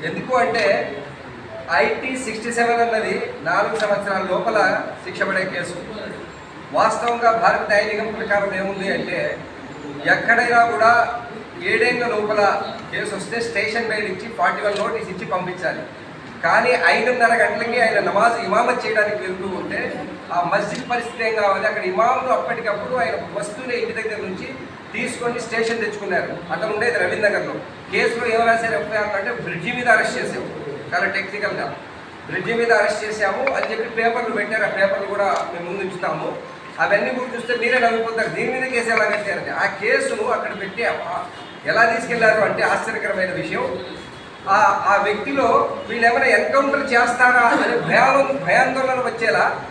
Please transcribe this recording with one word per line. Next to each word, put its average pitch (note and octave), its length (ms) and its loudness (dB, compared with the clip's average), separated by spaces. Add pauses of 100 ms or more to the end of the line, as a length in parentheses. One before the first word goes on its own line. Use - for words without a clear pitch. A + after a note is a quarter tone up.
ఎందుకు - 320 -2
అంటే A3+ 600 2 (760)
ఐటీ A#3+ 440 0
సిక్స్టీ A3+ 360 -6
సెవెన్ A#3 280 2
అన్నది G#3+ 520 0 (100)
నాలుగు G3+ 380 0
సంవత్సరాల G3+ 500 0
లోపల G#3 520 2 (220)
శిక్ష F#3 180 -4
పడే F#3+ 220 0
కేసు. F3+ 320 -6 (960)
వాస్తవంగా A3+ 600 2
భారత G#3 360 2
న్యాయ G#3+ 160 4
నిగమ G#3+ 260 -2
ప్రకారం G3+ 440 0
ఏముంది F#3+ 380 -2
అంటే - 460 -4 (680)
ఎక్కడైనా A#3 640 6
కూడా A3+ 520 4 (400)
ఏడేళ్ల A#3 440 2
లోపల G#3 560 2 (300)
కేసు G3 220 -4
వస్తే A3 260 -4
స్టేషన్ A3 480 -2
బెయిల్ G#3+ 180 -2
ఇచ్చి - 220 -6 (100)
ఫార్టీ F#3+ 280 2
వన్ G3+ 120 0
నోటీస్ A3 300 -2
ఇచ్చి F3+ 180 -8
పంపించాలి. F3 560 -4 (640)
కానీ F3+ 260 4 (160)
ఐదున్నర A3+ 480 4
గంటలకి A3+ 460 2
ఆయన A3 200 4
నమాజ్ G#3 440 2
ఇమామత్ A3 420 2
చేయడానికి G#3 300 2
వెళ్తూ F#3+ 280 -6
ఉంటే - 600 -6 (260)
ఆ F3 220 0
మస్జిద్ - 360 -2
పరిస్థితి A3+ 380 -2
ఏం A3 140 0
కావాలి? G3 240 2
అక్కడ G3+ 180 0
ఇమాములు A#3 480 2
అప్పటికప్పుడు A3+ 640 -2
ఆయన A3+ 200 0 (200)
వస్తువుని B3 420 -6
ఇంటి A3 260 -4
దగ్గర G#3+ 140 -4
నుంచి F#3+ 380 -8 (380)
తీసుకొని A#3+ 480 -4
స్టేషన్ A3+ 380 0
తెచ్చుకున్నారు. F#3+ 720 -4
అతను - 200 -2
ఉండేది A3 260 0
రవీంద్రనగర్లో. F3+ 560 0 (380)
కేసులో A#3 340 0
ఏం A#3 200 4
రాశారు A3+ 280 2
ఎఫ్ఐఆర్ G#3 420 -2
అంటే G#3+ 260 -4
బ్రిడ్జి F3+ 300 -6
మీద B3 160 -2
అరెస్ట్ - 300 4
చేసాము, - 280 -4 (480)
చాలా F#3 120 2
టెక్నికల్గా G3 680 -4 (560)
బ్రిడ్జి F#3 240 -4
మీద A3+ 180 2
అరెస్ట్ G#3 320 2
చేసాము G#3 500 -2
అని G3+ 160 -2
చెప్పి A3 320 -4
పేపర్లు A#3 320 0
పెట్టారు. G#3 280 -2
ఆ G3 60 0
పేపర్లు G3 380 0
కూడా G3 300 0 (160)
మేము F3 180 -8
ముందు G3 100 -6
ఉంచుతాము. F3+ 580 -4 (420)
అవన్నీ A#3 300 2
కూడా B3+ 260 -4
చూస్తే A#3 200 -2
మీరే A#3 220 2
నవ్విపోతారు, A3+ 500 2
దీని A#3+ 240 -2
మీద B3+ 100 -2
కేసు A#3+ 260 -2
ఎలా A3 160 2
కట్టారని. F3+ 460 -2
ఆ E3 160 -2
కేసును G#3+ 640 0
అక్కడ G#3 300 -2
పెట్టి A#3 240 -6
ఆ, - 400 -4 (420)
ఎలా A3 180 6
తీసుకెళ్లారు A3+ 560 2
అంటే G3+ 220 2
ఆశ్చర్యకరమైన G3 680 0
విషయం, E3 480 -4 (680)
ఆ, G3+ 400 4
ఆ G3 140 6
వ్యక్తిలో A3+ 760 2 (100)
వీళ్ళు A#3 180 2
ఏమైనా A#3+ 200 6
ఎన్కౌంటర్ - 680 4
చేస్తారా A#3+ 480 6
అనే A#3+ 360 4
భయాలు, C4+ 680 4
భయాందోళన B3+ 560 2
వచ్చేలా A3 720 0